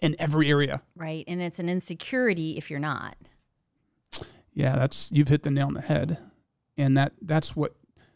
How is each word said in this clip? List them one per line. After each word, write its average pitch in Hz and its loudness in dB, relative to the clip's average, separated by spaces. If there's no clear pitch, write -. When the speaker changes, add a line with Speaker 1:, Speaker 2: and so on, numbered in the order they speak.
Speaker 1:
in 151 2
every 151 2
area. 143 2
Speaker 2:
Right. 160 -8
And 175 -4
it's 175 -6
an 175 -2
insecurity 180 -2
if 151 -10
you're 143 -6
not. 143 -6
Speaker 1:
Yeah, 131 0
that's, - -2
you've 147 6
hit 147 4
the 143 0
nail 139 2
on 143 -2
the - -8
head. 151 -2
And 139 4
that, 135 2
that's 156 0
what - -2